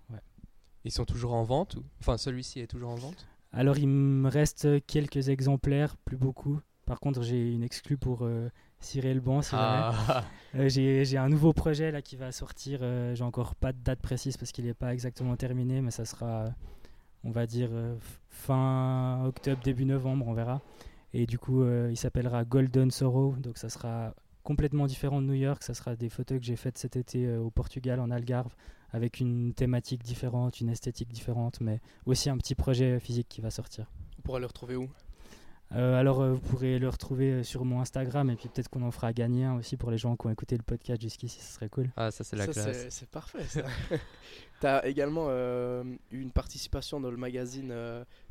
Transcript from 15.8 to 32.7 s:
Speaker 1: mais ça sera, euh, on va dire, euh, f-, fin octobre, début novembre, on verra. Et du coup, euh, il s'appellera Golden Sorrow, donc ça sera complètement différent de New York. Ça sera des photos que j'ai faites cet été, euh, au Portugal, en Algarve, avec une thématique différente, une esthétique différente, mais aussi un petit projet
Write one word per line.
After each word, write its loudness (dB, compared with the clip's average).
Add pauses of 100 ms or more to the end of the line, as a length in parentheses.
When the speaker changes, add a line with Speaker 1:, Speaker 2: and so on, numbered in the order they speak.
Speaker 1:
mais 0
ça -6
sera, -4
euh, -2 (720)
on -2
va 0
dire, -2
euh, -2
f-, -14
fin 2
octobre, 0
début 2
novembre, 2
on 0
verra. -2 (520)
Et 2
du 0
coup, 2
euh, 4
il -2
s'appellera 0
Golden 6
Sorrow, 2
donc -8
ça -8
sera -4 (300)
complètement 2
différent 0
de 2
New 2
York. 0
Ça -6
sera -6
des -4
photos -2
que -6
j'ai -2
faites -4
cet -6
été, 0
euh, 0
au -2
Portugal, -2
en 0
Algarve, -2 (360)
avec -2
une 2
thématique 0
différente, -2
une 0
esthétique -4
différente, -4
mais -2 (260)
aussi 2
un 0
petit -2
projet 4